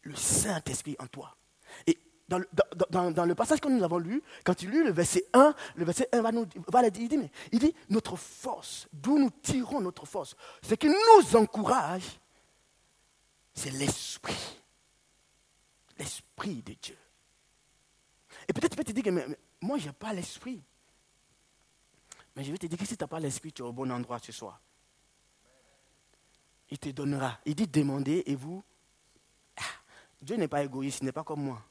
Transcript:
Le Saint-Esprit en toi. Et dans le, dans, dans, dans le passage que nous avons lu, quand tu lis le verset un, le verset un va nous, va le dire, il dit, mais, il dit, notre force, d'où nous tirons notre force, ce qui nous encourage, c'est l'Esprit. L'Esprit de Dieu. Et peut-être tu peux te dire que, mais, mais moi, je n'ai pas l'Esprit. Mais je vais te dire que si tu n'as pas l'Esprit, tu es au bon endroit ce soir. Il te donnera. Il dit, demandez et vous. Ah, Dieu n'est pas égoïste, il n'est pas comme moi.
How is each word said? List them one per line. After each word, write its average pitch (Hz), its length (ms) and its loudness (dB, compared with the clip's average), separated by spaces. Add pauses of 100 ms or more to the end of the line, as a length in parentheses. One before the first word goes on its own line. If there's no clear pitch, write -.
Le 147 120 -12
Saint-Esprit 151 840 0
en 127 80 -12
toi. - 280 -18 (520)
Et 165 100 2 (300)
dans 180 100 0
le, 185 140 -6
dans, 175 380 0
dans, 180 200 0
dans 170 140 0
le 175 100 2
passage 247 260 0
que 302 60 -6
nous 254 160 2
avons 170 160 0
lu, 190 240 -4 (220)
quand 180 100 4
tu 180 160 -6
lis 311 140 2
le 220 80 2
verset 175 400 2
un, 285 200 10 (220)
le 170 100 -2
verset 175 280 0
un 233 100 2
va 226 80 0
nous, 233 160 -2 (220)
va 247 140 6
le 226 100 6
dire, 214 100 -8
il 233 60 -4
dit, 294 100 0
mais, 190 140 -4 (180)
il 226 80 2
dit, 302 160 4 (140)
notre 202 260 0
force, - 760 -10
d'où 220 260 2
nous 262 120 4
tirons 254 500 -2
notre 180 260 -6
force, - 300 -8 (260)
ce 220 120 0
qui 302 140 2
nous 403 480 10
encourage, 202 840 2 (1300)
c'est - 160 -8
l'Esprit. - 920 -6 (1400)
L'Esprit - 640 -10
de - 120 -14
Dieu. - 220 -16 (1500)
Et - 40 -2
peut-être 320 180 0
tu - 60 -8
peux 277 80 -4
te 220 80 -8
dire 226 120 -6
que, 202 60 2
mais, 165 180 -2
mais 151 100 -10 (220)
moi, 254 160 -4
je 170 100 -6
n'ai 143 60 -10
pas 214 200 -10
l'Esprit. 196 500 -10 (1700)
Mais 135 80 -10
je 139 80 -10
vais 170 80 -8
te 175 80 -10
dire 165 120 -6
que 196 80 -4
si 226 100 -6
tu - 80 -6
n'as 143 40 -10
pas 160 120 -6
l'Esprit, 147 320 -6
tu 131 100 -14
es - 20 -8
au 120 80 -8
bon 127 200 -6
endroit 123 260 -6
ce 113 140 -14
soir. 101 280 -14 (2000)
Il 139 80 -10
te 147 100 -10
donnera. 135 560 -4
Il 151 100 -2
dit, 196 120 0
demandez 143 600 0
et 143 80 -2
vous. 160 300 -10 (920)
Ah, - 60 -10 (600)
Dieu 170 140 -6
n'est 170 120 0
pas 147 140 0
égoïste, 135 400 -4
il - 20 -4
n'est 131 80 -2
pas 156 120 -8
comme 147 180 -6
moi. 123 280 -6